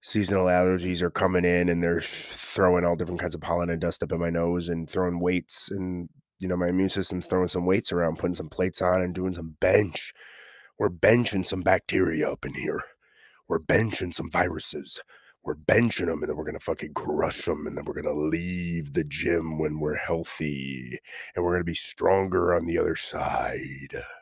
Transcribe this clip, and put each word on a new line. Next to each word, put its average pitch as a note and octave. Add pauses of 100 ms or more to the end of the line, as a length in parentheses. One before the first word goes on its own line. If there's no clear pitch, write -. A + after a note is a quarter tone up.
Seasonal F#2+
allergies F2+
are F2
coming F2+
in, F2
and E2+
they're E2+
sh-, -
throwing F2+
all E2+
different F2
kinds F2
of D#2+
pollen E2+
and E2
dust E2+
up D2+
in E2+
my E2+
nose E2+
and E2+
throwing F2
weights, F2
and, F2+ (300)
you F#2
know, F2+
my F2+
immune F#2
system's F#2
throwing F#2
some F2
weights G2
around, E2+
putting F2+
some E2+
plates F#2
on F#2
and F2+
doing F#2
some E2
bench. F#2+ (640)
We're G#2+
benching G2
some F#2
bacteria E2+
up -
in C2+
here. C#2+ (680)
We're D#2+
benching F#2+
some -
viruses. E2+ (420)
We're -
benching G2
'em, D#2+
and D#2
then D2+
we're D#2
gonna D#2
fucking D#2+
crush -
'em, D2+
and D2
then D2
we're D2+
gonna D2+
leave E2+
the E2
gym D#2+
when D#2
we're D2+
healthy, C#2 (360)
and F2+
we're F2
gonna F2
be E2
stronger F2+
on E2
the E2+
other D#2+
side. - (180)